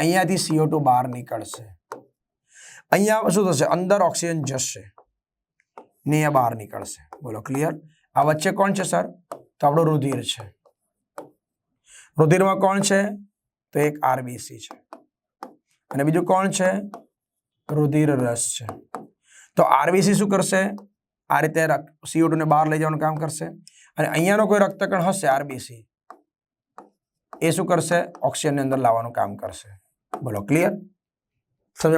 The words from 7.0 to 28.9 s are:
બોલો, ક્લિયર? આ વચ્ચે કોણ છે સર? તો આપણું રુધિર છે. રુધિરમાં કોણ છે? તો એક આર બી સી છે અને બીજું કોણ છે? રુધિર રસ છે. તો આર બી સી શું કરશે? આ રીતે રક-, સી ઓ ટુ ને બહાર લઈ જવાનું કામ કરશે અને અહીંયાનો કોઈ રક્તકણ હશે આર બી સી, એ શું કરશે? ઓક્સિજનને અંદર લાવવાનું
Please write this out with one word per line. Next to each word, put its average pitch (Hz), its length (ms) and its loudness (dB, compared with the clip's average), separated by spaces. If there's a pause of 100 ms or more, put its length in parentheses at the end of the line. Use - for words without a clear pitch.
બોલો, 110 260 -10
ક્લિયર? 139 260 -2 (420)
આ 139 120 2
વચ્ચે 156 320 0
કોણ 196 200 2
છે 185 40 -2 (100)
સર? 175 120 0 (520)
તો - 80 2
આપણું 156 240 4
રુધિર 135 300 0 (100)
છે. - 120 -8 (1800)
રુધિરમાં 185 460 4
કોણ 196 240 2
છે? 196 100 4 (760)
તો - 40 -2 (100)
એક 147 80 -2 (140)
આર 131 180 0
બી 123 200 -12
સી 120 180 -18
છે - 120 -20 (1120)
અને 139 160 -2
બીજું 170 260 2
કોણ 190 260 2
છે? 185 100 2 (1120)
રુધિર 151 320 2 (140)
રસ 117 200 -2 (120)
છે. 117 100 -12 (920)
તો 170 60 4 (160)
આર 147 160 2
બી 190 140 4
સી 202 120 4
શું 202 140 0
કરશે? 190 260 0 (720)
આ 143 100 2
રીતે 156 180 0 (100)
રક-, 143 180 -4 (200)
સી 165 140 2
ઓ 160 40 2
ટુ 160 140 0
ને 156 100 0
બહાર 156 160 4
લઈ 156 140 0
જવાનું 156 220 -2
કામ 156 180 0
કરશે 160 240 -8 (500)
અને 156 120 0
અહીંયાનો 196 420 2
કોઈ 202 160 4
રક્તકણ 190 420 -2
હશે 196 240 0
આર 139 180 0
બી 123 160 -10
સી, 117 140 -20 (1700)
એ 160 100 2
શું 185 160 -2
કરશે? 170 260 2 (300)
ઓક્સિજનને 143 380 -2
અંદર 135 200 -2
લાવવાનું 117 320 0